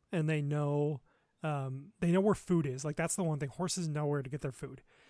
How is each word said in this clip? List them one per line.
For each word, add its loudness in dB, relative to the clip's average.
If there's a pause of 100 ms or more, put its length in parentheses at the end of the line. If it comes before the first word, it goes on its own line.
and 0
they 2
know, 0 (420)
um, -4 (120)
they 4
know 6
where 6
food 2
is. -4
Like, -2
that's 0
the 0
one 0
thing. -2
Horses -4
know -2
where 0
to -8
get -6
their -6
food. -12 (280)